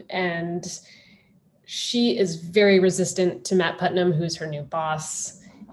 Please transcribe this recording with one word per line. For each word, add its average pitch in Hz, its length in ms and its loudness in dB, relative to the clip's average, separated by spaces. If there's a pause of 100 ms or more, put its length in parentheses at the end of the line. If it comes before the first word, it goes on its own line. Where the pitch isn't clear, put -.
and 175 560 -4 (1000)
she 240 520 -2
is 175 200 0
very 202 420 6
resistant 180 640 2
to 190 100 0
Matt 175 220 2
Putnam, 180 360 2
who's 165 240 -2
her 160 100 -8
new 147 140 -6
boss, 156 800 -6 (320)